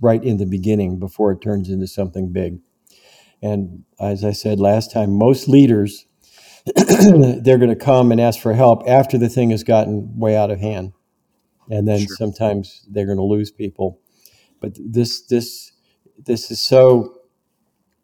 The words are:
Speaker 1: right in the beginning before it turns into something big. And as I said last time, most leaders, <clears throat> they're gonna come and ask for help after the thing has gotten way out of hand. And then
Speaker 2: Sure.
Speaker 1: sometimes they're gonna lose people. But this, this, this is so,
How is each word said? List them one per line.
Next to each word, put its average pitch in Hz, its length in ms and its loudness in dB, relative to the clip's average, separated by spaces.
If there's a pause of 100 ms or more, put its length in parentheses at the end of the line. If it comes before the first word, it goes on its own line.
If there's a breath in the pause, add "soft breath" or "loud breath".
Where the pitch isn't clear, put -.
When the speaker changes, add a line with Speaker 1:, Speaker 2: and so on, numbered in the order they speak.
Speaker 1:
right 117 240 0
in 110 140 -2
the 98 80 -4
beginning 95 520 -4
before 98 320 -2
it 92 100 -6
turns 101 300 -6
into 95 160 -6
something 92 460 -8
big. 87 260 -6 (840 soft breath)
And 98 440 -8 (160)
as 101 240 -6
I 104 80 -2
said 104 260 -4
last 101 320 0
time, 104 260 -2
most 127 300 2
leaders, 117 600 2 (600 soft breath)
<clears throat> - 80 -8
they're 131 840 4
gonna 120 200 2
come 123 360 2
and 113 80 2
ask 117 200 0
for 113 120 -2
help 117 340 4
after 131 300 2
the 117 120 0
thing 120 220 0
has 107 120 -2
gotten 107 560 -2
way 110 180 0
out 104 140 0
of 98 100 -6
hand. 98 320 -8 (760)
And 104 180 -2
then 104 120 0
Speaker 2:
Sure. 101 160 -8
Speaker 1:
sometimes 104 760 -6
they're 101 160 -6
gonna 98 160 -4
lose 104 280 -2
people. 95 500 -10 (600 soft breath)
But - 180 -12
this, 117 440 -4
this, - 500 -6 (540)
this 117 240 -6
is 107 100 -12
so, 127 600 4 (840)